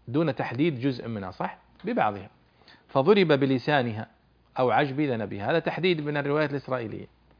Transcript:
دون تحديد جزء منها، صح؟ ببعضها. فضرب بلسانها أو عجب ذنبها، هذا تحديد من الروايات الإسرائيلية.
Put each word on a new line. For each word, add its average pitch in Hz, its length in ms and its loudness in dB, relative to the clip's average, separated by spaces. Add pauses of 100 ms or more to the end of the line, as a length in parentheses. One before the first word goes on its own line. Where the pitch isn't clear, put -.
دون 139 260 0
تحديد 135 460 -2
جزء 123 280 -4
منها، 101 220 -8
صح؟ - 280 -8 (260)
ببعضها. 110 460 -2 (580)
فضرب 180 380 6
بلسانها 131 800 2 (520)
أو 127 120 4
عجب 135 300 2
ذنبها، 113 500 -2
هذا 165 80 2
تحديد 160 480 -2
من 147 100 -4
الروايات 143 340 0
الإسرائيلية. 123 560 -6 (340)